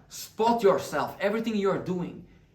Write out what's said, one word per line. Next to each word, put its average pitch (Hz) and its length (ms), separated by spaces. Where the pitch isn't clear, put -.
spot - 540
yourself, 151 560
everything 214 360
you 196 140
are 170 80
doing, 175 480